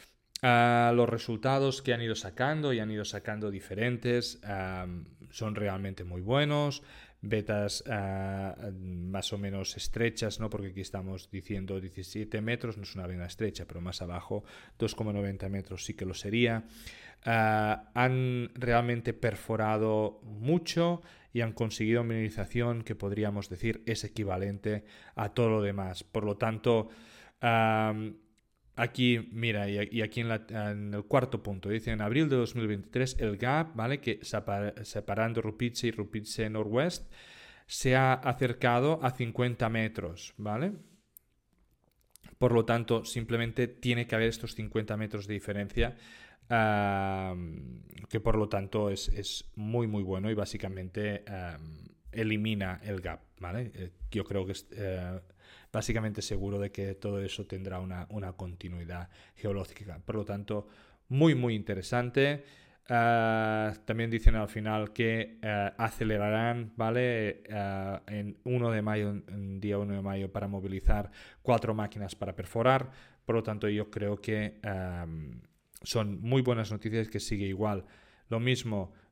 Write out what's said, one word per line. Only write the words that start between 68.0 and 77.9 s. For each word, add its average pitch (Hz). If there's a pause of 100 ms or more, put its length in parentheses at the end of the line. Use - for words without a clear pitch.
en 104
uno 123
de 110
mayo, 104
en, 101
en 98
día 101
uno 101
de 98
mayo, 98
para 101
movilizar 98 (320)
cuatro 113
máquinas 104
para 98
perforar. 127 (340)
Por 113
lo 113
tanto, 107
yo 104
creo 104
que, 107
am, 87 (420)
son 104
muy 123
buenas 113
noticias, 110
que 104
sigue 101
igual. 98 (420)